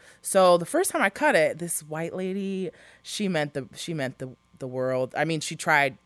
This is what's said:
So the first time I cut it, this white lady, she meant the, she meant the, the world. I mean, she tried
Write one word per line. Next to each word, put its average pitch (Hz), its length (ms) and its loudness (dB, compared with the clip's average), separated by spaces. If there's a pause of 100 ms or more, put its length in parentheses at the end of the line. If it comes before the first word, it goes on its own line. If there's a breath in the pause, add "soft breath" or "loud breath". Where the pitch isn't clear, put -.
(240 loud breath)
So 180 340 6
the 170 80 -6
first 349 240 0
time 320 140 0
I 196 80 2
cut 285 240 2
it, 151 240 2
this 170 240 -6
white 156 320 -6
lady, 190 560 -4 (320 loud breath)
she - 240 -6
meant 151 260 0
the, 131 220 -6
she - 180 -8
meant 135 240 -4
the, 131 120 -10 (280)
the 135 100 -10
world. 127 480 -2
I 147 100 0
mean, 160 160 0
she - 140 -6
tried 143 500 2